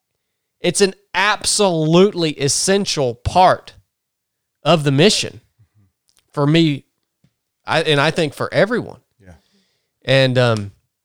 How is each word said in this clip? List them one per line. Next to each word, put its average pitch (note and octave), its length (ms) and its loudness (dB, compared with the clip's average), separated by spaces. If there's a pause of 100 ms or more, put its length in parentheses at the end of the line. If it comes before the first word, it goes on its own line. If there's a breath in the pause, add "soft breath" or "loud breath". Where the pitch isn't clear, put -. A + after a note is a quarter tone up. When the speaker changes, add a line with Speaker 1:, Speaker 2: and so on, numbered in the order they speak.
(600)
Speaker 1:
it's F3 200 -2
an F#3+ 140 0 (200)
absolutely F3 1160 0
essential C#3+ 840 -2
part - 600 0 (880)
of D3+ 220 2
the D3 60 0
mission C#3+ 500 0 (920)
for C#3+ 140 -2
me, D#3 380 0 (800)
I, C#3+ 180 -2
and D3 180 2
I D3+ 100 2
think D#3 240 -4
for - 180 -8
everyone. D#3+ 480 -4 (200)
Speaker 2:
Yeah. F#2 140 -20 (720)
Speaker 1:
And, C3 320 0
um, A2 360 0 (320)